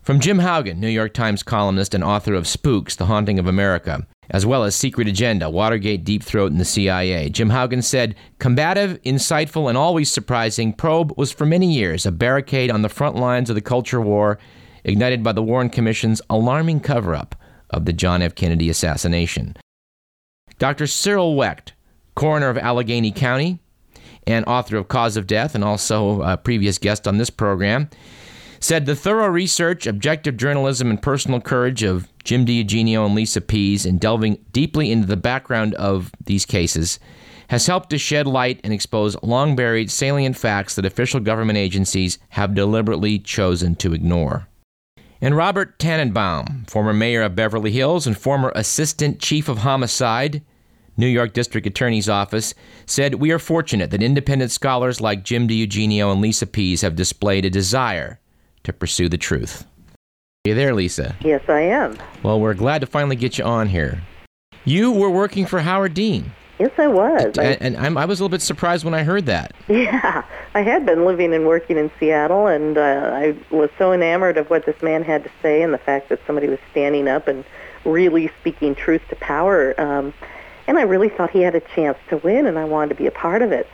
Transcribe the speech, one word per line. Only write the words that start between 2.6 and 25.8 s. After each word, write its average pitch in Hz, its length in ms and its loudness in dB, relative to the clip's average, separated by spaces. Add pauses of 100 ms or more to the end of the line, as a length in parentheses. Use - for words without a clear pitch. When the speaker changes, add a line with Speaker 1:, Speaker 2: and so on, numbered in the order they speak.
Speaker 1:
The 90 80 -2
Haunting 104 340 2
of 90 80 0
America, 92 580 0 (240)
as 98 160 0
well 123 200 2
as 101 100 -2
Secret 120 320 0
Agenda, 101 420 0
Watergate, 104 540 0
Deep 104 200 0
Throat, 98 280 0
and 78 80 0
the 92 60 2
C 95 240 0
I 92 140 0
A, 87 260 -2
Jim 110 220 2
Haugen 127 300 0
said, 117 320 0 (240)
"Combative, 175 680 0
insightful, 147 680 0
and 117 80 0
always 160 340 2
surprising, 113 600 -2
Probe 160 440 0
was 139 140 -2
for - 140 -2
many 175 280 4
years 90 320 0
a 98 60 0
barricade 127 580 0
on 110 120 0
the 107 80 0
front - 260 -2
lines 123 340 0
of 113 60 0
the 104 60 -2
culture 123 400 -2
war 104 380 2 (440)
ignited 123 400 2
by 113 80 2
the 104 100 0
Warren 120 280 0
Commission's 110 600 0
alarming 143 520 2
cover-up 101 520 -2 (360)
of 80 160 -2
the 87 80 0
John 87 280 2
F. 85 140 -2
Kennedy 85 340 2
assassination." 85 840 -2 (1040)
Doctor 147 260 -2
Cyril 180 520 0
Wecht, 104 340 -2 (420)
coroner 151 360 2
of 117 80 -2
Allegheny 120 540 0
County 135 480 -2 (680)
and 113 200 2
author 120 280 0
of 98 140 -4
Cause 117 260 0
of 101 120 -4
Death 110 280 0
and 104 80 0
also 104 600 0